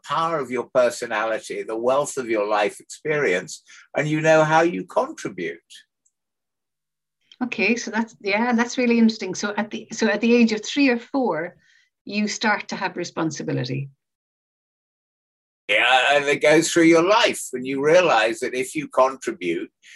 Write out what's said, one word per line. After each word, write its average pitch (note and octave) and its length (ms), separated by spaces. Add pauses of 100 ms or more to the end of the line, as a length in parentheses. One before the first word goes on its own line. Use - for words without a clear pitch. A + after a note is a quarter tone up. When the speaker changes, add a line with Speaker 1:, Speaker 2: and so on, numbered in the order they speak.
Speaker 1:
power E3 320
of B2+ 140
your A#2+ 140
personality, A2+ 960
the A2 120
wealth C3 420
of B2 120
your G#2 180
life G#2 320
experience, C#3+ 840 (340)
and D3 100
you D#3 140
know D#3 220
how D#3 180
you F3+ 240
contribute. F#2+ 720 (1800)
Speaker 2:
Okay, A#3 340
so A#3 140
that's, A3 320
yeah, G#3+ 320
that's A#3 240
really A#3+ 220
interesting. A3 340
So G#3 240
at G#3+ 140
the, - 200
so - 160
at G#3 140
the A#3+ 140
age A#3 160
of G#3+ 120
three C#4 260
or A#3+ 100
four, F#3 580 (480)
you G#3 220
start G#3 420
to G3 60
have F3+ 220
responsibility. D3 920 (1800)
Speaker 1:
Yeah, B2 500
and C#3+ 80
it C#3+ 160
goes D#3 280
through E3+ 140
your E3 200
life, G#3 380 (120)
and B2+ 120
you C3+ 180
realize C#3+ 560
that A#2 140
if B2+ 220
you D3 140
contribute, C3 840 (240)